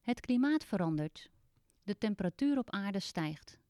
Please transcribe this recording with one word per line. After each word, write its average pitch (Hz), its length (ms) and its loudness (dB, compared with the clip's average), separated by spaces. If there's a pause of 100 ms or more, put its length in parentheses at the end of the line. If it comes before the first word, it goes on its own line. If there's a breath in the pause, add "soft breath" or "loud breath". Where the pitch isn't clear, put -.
Het 240 200 -2
klimaat 277 440 2
verandert. 160 640 -2 (520)
De 202 160 -4
temperatuur 208 600 0
op 247 120 -4
aarde 196 300 -4
stijgt. - 580 -6 (120)